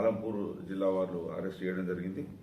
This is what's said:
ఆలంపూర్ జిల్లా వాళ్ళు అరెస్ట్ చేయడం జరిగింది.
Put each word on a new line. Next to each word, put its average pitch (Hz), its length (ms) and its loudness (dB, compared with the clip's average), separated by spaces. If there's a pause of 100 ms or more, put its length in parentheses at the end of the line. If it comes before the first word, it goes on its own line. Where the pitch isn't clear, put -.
ఆలంపూర్ 104 680 0
జిల్లా 95 220 2
వాళ్ళు 90 440 2
అరెస్ట్ 92 320 -4
చేయడం 92 220 0
జరిగింది. 92 420 -2 (140)